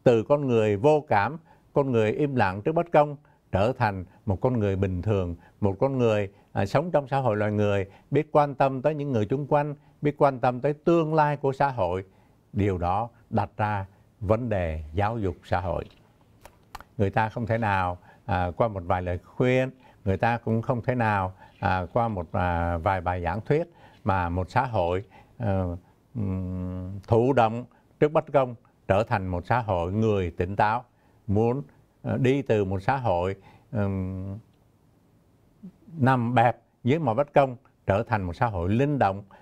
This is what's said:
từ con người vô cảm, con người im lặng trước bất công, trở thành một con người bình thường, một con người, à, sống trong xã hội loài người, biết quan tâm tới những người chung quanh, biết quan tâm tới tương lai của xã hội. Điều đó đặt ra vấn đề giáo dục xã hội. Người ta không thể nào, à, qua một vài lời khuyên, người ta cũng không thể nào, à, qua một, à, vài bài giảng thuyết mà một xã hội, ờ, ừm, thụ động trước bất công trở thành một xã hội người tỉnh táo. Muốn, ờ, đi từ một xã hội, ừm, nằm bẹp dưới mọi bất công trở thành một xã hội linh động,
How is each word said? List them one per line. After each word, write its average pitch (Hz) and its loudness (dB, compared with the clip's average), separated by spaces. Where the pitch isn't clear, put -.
từ 117 6
con 143 2
người 110 4
vô 147 2
cảm, 113 2
con 135 0
người 110 4
im 143 -2
lặng 101 0
trước 156 -2
bất 165 -2
công, 147 4
trở 101 2
thành 101 -2
một 95 -2
con 127 0
người 101 2
bình 95 -2
thường, 92 -2
một 98 0
con 135 0
người, 107 0
à, 101 0
sống 160 0
trong 147 0
xã 139 -2
hội 120 0
loài 107 0
người, 104 0
biết 143 0
quan 147 2
tâm 135 0
tới 151 0
những 143 -4
người 107 2
chung 135 -4
quanh, 147 0
biết 147 0
quan 139 4
tâm 123 0
tới 143 0
tương 160 2
lai 147 2
của 135 -2
xã 139 0
hội. 95 -2
Điều 98 0
đó 92 -2
đặt 101 -2
ra 104 -2
vấn 110 0
đề 82 -4
giáo 104 -2
dục 95 -4
xã 90 -4
hội. 90 -4
Người 98 0
ta 110 0
không 117 -6
thể 113 0
nào, 95 0
à, 90 -2
qua 120 2
một 95 -6
vài 90 0
lời 90 -4
khuyên, 127 0
người 95 0
ta 117 0
cũng 113 -2
không 120 -4
thể 127 -2
nào, 104 0
à, 92 0
qua 117 0
một, 92 -6
à, 87 -2
vài 95 -2
bài 90 -4
giảng 87 -4
thuyết 151 -2
mà 92 0
một 90 -4
xã 127 0
hội, 95 0
ờ, 95 -2
ừm, 92 -6
thụ 120 4
động 117 2
trước 151 2
bất 156 0
công 127 2
trở 113 4
thành 101 0
một 87 -4
xã 117 0
hội 92 -2
người 104 0
tỉnh 90 -4
táo. 113 0
Muốn, 117 0
ờ, 117 -4
đi 135 2
từ 107 2
một 95 -2
xã 131 0
hội, 95 0
ừm, 98 -4
nằm 123 2
bẹp 120 4
dưới 135 2
mọi 120 0
bất 139 -2
công 135 4
trở 101 2
thành 107 -2
một 87 -6
xã 123 0
hội 101 -2
linh 135 0
động, 98 0